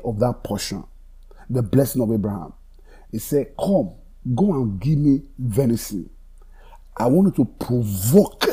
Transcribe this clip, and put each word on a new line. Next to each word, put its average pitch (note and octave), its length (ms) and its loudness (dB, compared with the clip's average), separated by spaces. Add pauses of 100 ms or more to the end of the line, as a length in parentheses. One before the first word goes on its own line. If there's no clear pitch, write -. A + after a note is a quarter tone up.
of G#2+ 140 -4
that A#2 240 -2
portion, - 400 -8 (640)
the B2+ 140 -2
blessing B2+ 380 0
of A2+ 100 0
Abraham. G2+ 400 -4 (600)
He A2 80 -6
said, - 380 -4
"Come, E3 360 0 (420)
go F#3+ 180 2
and A#2 260 -2
give C#3+ 200 0
me C#3+ 240 2 (140)
venison. A2+ 720 -2 (840)
I A2+ 120 0
want F3 300 4
to C3 80 4
provoke A#2 1080 0